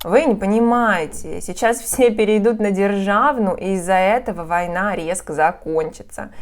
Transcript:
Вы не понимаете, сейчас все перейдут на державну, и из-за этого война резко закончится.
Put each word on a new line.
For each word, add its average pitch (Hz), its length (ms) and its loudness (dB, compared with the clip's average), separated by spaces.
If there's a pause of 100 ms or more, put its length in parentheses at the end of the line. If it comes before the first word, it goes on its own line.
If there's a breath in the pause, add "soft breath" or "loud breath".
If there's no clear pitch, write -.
Вы 247 220 4
не 240 80 2
понимаете, 202 1080 0
сейчас 233 400 -2
все 247 280 2
перейдут 214 480 2
на 208 120 0
державну, 202 840 2
и 190 200 -4
из-за 185 180 -2
этого 190 540 0
война 175 500 -2
резко 165 380 -6
закончится. 160 920 -2 (140 loud breath)